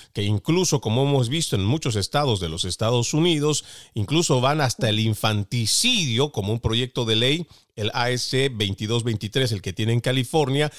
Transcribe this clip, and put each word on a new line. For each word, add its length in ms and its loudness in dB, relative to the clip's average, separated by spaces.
que 100 -2
incluso, 560 2
como 240 0
hemos 240 2
visto 300 -2
en 80 0
muchos 320 0
estados 420 0
de 80 -4
los 160 -4
Estados 500 0
Unidos, 800 0
incluso 460 2
van 220 2
hasta 260 0
el 120 2
infanticidio 1300 0
como 220 -2
un 80 -4
proyecto 420 0
de 140 2
ley, 300 0
el 180 -4
A 160 0
S 440 0
veintidós 500 -2
veintitrés, 480 -2
el 100 -4
que 120 -6
tiene 180 -2
en 80 2
California, 800 0